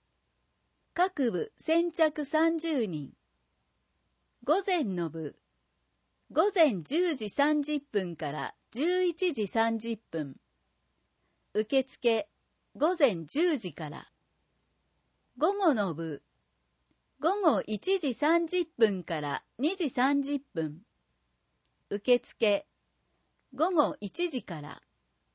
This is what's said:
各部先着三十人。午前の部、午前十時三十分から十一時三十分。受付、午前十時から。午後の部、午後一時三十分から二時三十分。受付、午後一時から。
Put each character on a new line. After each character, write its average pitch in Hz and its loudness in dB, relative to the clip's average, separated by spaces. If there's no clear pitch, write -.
各 285 0
部 170 -2
先 339 2
着 311 0
三 330 2
十 302 0
人。 151 -4
午 381 2
前 349 0
の 170 -2
部、 156 -8
午 339 2
前 262 4
十 330 0
時 214 -4
三 302 2
十 285 -2
分 180 -4
か 151 -4
ら 143 -6
十 359 0
一 349 0
時 208 -2
三 226 0
十 226 -6
分。 147 -8
受 233 2
付、 226 0
午 330 2
前 185 2
十 311 0
時 185 -6
か 151 -8
ら。 147 -12
午 359 2
後 381 4
の 196 0
部、 160 -8
午 381 0
後 247 4
一 359 -2
時 262 -2
三 330 2
十 359 -2
分 202 2
か 156 -4
ら 143 -4
二 330 -2
時 302 -2
三 277 2
十 277 -2
分。 160 -4
受 240 2
付、 - 0
午 311 0
後 302 2
一 330 -4
時 262 -6
か 160 -10
ら。 - -14